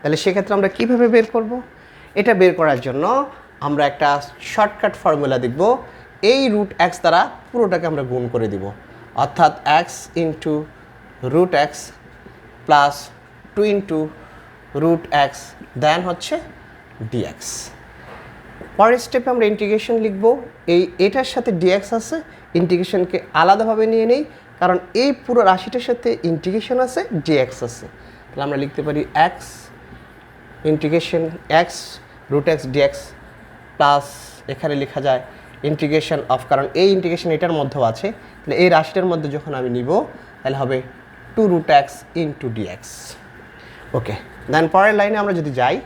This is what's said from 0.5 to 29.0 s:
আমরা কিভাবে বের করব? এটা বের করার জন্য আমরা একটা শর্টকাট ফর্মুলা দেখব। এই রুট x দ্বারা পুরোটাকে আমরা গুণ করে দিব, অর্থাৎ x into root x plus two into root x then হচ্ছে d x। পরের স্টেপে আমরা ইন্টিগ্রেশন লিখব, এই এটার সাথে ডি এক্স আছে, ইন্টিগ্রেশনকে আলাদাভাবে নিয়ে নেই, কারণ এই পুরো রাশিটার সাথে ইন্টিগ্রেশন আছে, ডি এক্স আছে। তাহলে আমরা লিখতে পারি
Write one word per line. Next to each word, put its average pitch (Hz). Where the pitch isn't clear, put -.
আমরা 196
কিভাবে 240
বের 226
করব? 226
এটা 226
বের 185
করার 151
জন্য 135
আমরা 147
একটা 143
শর্টকাট 208
ফর্মুলা 143
দেখব। 127
এই 269
রুট 208
x -
দ্বারা 170
পুরোটাকে 185
আমরা 147
গুণ 127
করে 113
দিব, 98
অর্থাৎ 151
x -
into 160
root 180
x -
plus 143
two 208
into 196
root 165
x -
then 156
হচ্ছে 175
d -
x। -
পরের 233
স্টেপে 247
আমরা 233
ইন্টিগ্রেশন 214
লিখব, 196
এই 175
এটার 240
সাথে 240
ডি 180
এক্স 196
আছে, 226
ইন্টিগ্রেশনকে 180
আলাদাভাবে 214
নিয়ে 226
নেই, 277
কারণ 180
এই 277
পুরো 247
রাশিটার 220
সাথে 240
ইন্টিগ্রেশন 190
আছে, 247
ডি 156
এক্স -
আছে। -
তাহলে -
আমরা 143
লিখতে -
পারি 151